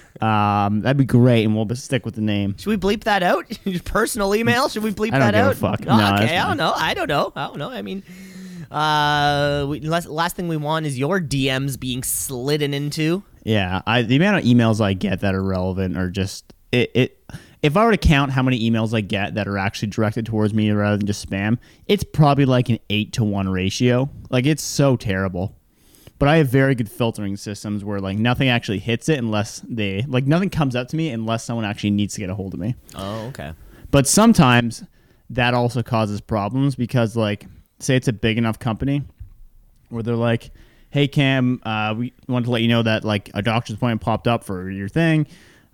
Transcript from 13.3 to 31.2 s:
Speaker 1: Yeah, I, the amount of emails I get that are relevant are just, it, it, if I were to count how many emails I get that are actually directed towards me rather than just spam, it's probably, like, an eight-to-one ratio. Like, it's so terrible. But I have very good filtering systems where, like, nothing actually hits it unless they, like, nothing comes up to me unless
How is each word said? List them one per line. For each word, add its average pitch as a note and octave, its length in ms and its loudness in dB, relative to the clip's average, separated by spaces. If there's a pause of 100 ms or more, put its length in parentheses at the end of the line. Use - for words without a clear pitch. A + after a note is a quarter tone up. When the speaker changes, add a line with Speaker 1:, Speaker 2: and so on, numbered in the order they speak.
Speaker 1:
Yeah, F#2+ 420 0
I, A#2+ 160 2
the A#2+ 140 2
amount F#3+ 220 4
of - 60 -4
emails A2+ 360 4
I G2 120 2
get F#2+ 280 -2
that G2 140 0
are F#2+ 80 0
relevant F#2 540 -2
are F#2 140 -2
just, F#2+ 420 -6 (200)
it, B2 220 0
it, - 380 -2 (300)
if D3+ 140 2
I G#3+ 80 6
were A#3 80 4
to F#3+ 60 2
count C#3 340 4
how C3 100 0
many A#2+ 280 2
emails A2+ 240 0
I A2+ 60 2
get F#2+ 340 -4
that G2+ 140 -2
are G2+ 100 -2
actually G2+ 300 -2
directed A2 380 -2
towards G#2+ 280 0
me G#2+ 160 2
rather G#2 280 2
than G2+ 80 -2
just - 220 -4
spam, G#2 300 -2 (300)
it's G3+ 160 2
probably, C#3+ 400 4
like, B2+ 240 2
an A2+ 100 0 (120)
eight-to-one G#2 580 -2
ratio. B2 640 0 (180)
Like, B2+ 180 0
it's D3+ 160 0
so C#3 340 2
terrible. F#2+ 600 -4 (640)
But C#3 100 2
I D#3 80 6
have D3+ 120 6
very C3+ 260 4
good A2+ 160 -4
filtering G#2+ 480 -4
systems G#2 440 -6
where, G2+ 160 -6
like, F#2+ 200 -4
nothing B2 320 2
actually A2+ 280 -2
hits A#2 300 -4
it D#3 100 2
unless G#2+ 480 -4
they, G#2 400 -4
like, C3 200 0
nothing E3+ 240 2
comes C3+ 260 -2
up B2+ 120 -4
to D#3 80 -6
me D#3+ 120 -2
unless A2+ 360 -4